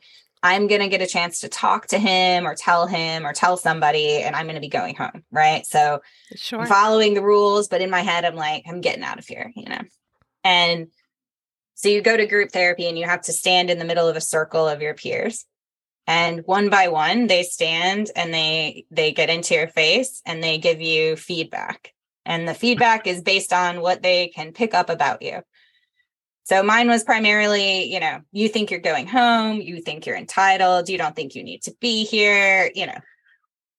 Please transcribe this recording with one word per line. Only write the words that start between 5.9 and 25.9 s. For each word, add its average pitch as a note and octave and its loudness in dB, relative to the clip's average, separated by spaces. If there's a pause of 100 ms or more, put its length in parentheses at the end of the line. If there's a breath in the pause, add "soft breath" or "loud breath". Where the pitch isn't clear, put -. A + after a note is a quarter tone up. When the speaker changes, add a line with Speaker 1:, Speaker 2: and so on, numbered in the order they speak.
Speaker 2:
Sure. - -8
Speaker 1:
I'm - -4
following G#3+ 4
the G3 0
rules, G#3 4
but F3+ 0
in F#3 -2
my F3+ 0
head, E3+ 0
I'm E3 -2
like, D3+ -4
"I'm F3 -10
getting - -4
out - -8
of - -20
here," - -14
you A3 -16
know? - -10 (600)
And E3+ 2 (840)
so - -2
you G#3 2
go A3+ 4
to G#3+ 2
group G3+ 0
therapy F3+ 0
and E3 -6
you E3+ -6
have F3 -2
to E3 -6
stand F3+ 2
in E3+ 0
the E3 -8
middle E3+ 2
of D#3+ 0
a D#3 -6
circle D#3 0
of D3 -4
your D3+ -4
peers. E3 -6 (600)
And E3+ 0
one G3+ 2
by G3 4
one, E3+ 0
they F#3 2
stand F3+ -2
and E3+ -4
they, D#3+ -4
they D#3 0
get D#3+ 0
into E3+ -2
your D#3+ 0
face E3+ 0
and E3 -8
they D#3+ -2
give E3 0
you D#3+ 0
feedback. - -10 (340)
And E3 -4
the D#3+ -4
feedback A3+ 2
is F3+ -4
based F#3+ 0
on F3+ 0
what F3+ 0
they F3+ 2
can D#3+ -14
pick A3+ -4
up F3+ 2
about D3 -2
you. - -10 (1040)